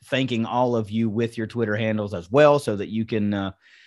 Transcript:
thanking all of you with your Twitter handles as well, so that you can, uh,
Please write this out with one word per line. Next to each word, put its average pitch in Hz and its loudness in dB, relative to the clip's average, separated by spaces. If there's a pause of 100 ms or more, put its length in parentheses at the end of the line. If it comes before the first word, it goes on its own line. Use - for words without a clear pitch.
thanking 123 -2
all 120 0
of 107 -2
you 113 0
with 113 -2
your 110 -4
Twitter 107 -2
handles 107 -2
as 90 -10
well, 147 6
so 113 -2
that 95 -4
you 110 -2
can, 104 -2
uh, 98 -4 (340)